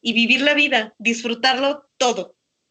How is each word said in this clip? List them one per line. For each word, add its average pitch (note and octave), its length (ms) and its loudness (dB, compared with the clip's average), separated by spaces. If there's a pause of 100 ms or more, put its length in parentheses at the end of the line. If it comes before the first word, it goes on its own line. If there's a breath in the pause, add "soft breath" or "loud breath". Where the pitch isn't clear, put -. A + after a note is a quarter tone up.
y A#3 120 -2
vivir A#3 280 2
la D4 140 2
vida, C4+ 440 0
disfrutarlo B3 1000 -2
todo, A3+ 400 -2 (340)